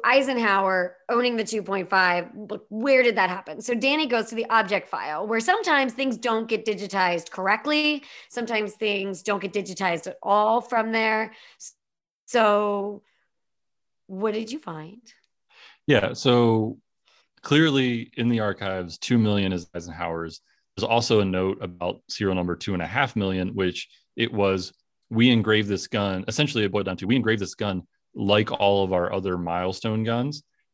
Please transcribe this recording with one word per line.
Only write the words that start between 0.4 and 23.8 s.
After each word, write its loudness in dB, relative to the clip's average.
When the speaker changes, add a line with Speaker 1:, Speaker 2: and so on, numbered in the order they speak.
Speaker 1:
owning 0
the -2
two -6
point -4
five? 2
Wh-, -12
where 4
did 2
that 4
happen? -10
So -4
Danny 0
goes -2
to -10
the -4
object 0
file, -6
where -2
sometimes 2
things -2
don't -2
get -2
digitized -2
correctly. 0
Sometimes -4
things -4
don't -2
get -8
digitized -4
at -12
all 4
from -2
there. 0
So 2
what -2
did -6
you -8
find? -14
Speaker 2:
Yeah, 4
so 4
clearly 2
in 2
the 2
archives, -4
two 0
million 2
is -6
Eisenhower's. -8
There's -6
also 4
a 2
note 0
about -8
serial -2
number -2
two -6
and -2
a -8
half -2
million, -2
which -2